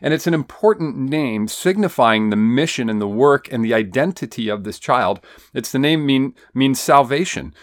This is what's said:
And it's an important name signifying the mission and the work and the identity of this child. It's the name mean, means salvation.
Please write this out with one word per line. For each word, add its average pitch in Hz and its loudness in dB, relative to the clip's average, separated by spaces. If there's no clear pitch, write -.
And 151 -2
it's 160 -4
an 170 0
important 160 -2
name 131 -2
signifying 120 0
the 104 0
mission 120 0
and 107 -2
the 104 -2
work 135 2
and 117 -2
the 113 0
identity 113 -4
of 104 -4
this 101 -10
child. 117 0
It's 120 -8
the 135 -2
name 151 2
mean, 135 2
means 135 2
salvation. 139 2